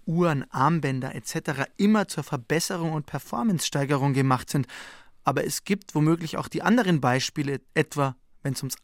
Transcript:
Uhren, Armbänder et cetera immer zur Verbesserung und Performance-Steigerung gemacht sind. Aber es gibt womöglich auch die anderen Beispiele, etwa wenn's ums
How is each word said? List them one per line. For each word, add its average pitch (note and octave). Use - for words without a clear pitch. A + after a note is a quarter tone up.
Uhren, E3
Armbänder C3+
et -
cetera C#3
immer G#3
zur -
Verbesserung D#3+
und D3+
Performance-Steigerung C#3+
gemacht C3
sind. C#3
Aber C#3+
es -
gibt -
womöglich D#3+
auch D#3
die D#3+
anderen F#3
Beispiele, C3+
etwa C#3+
wenn's C3+
ums C3